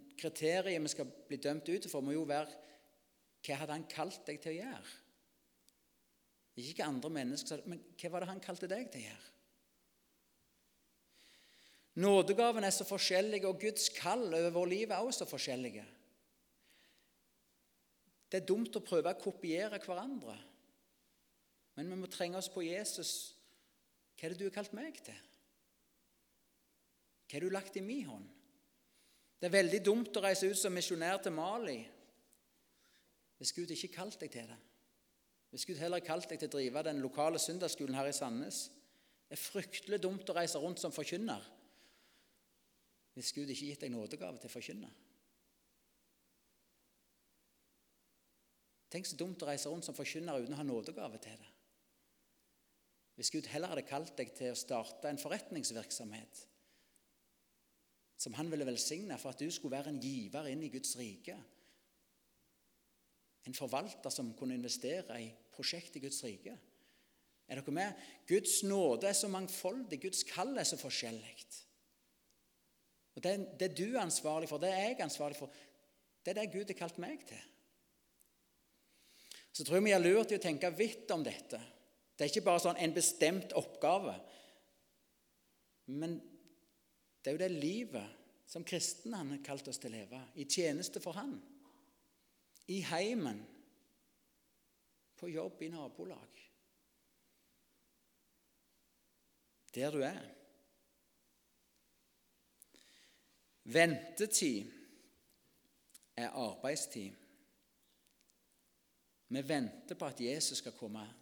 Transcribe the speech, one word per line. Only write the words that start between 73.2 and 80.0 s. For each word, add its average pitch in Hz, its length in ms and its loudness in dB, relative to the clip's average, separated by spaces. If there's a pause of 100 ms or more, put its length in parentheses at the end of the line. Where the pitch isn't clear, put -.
det, 185 120 4 (240)
det 185 100 4
er 147 60 -6
du 220 240 2
ansvarlig 160 500 2
for, 151 140 0
det 185 80 4
er 190 180 4
jeg 254 160 -2
ansvarlig 147 340 -2
for. 135 120 -8 (720)
Det 180 100 0
er 208 80 0
det 208 140 -2
Gud 196 160 -4
har 190 80 -6
kalt 170 240 -4
meg 302 240 -6
til. - 160 -14 (2000)
Så 156 80 -2
tror 165 160 6
jeg 208 60 6
vi 208 100 10
har 175 80 8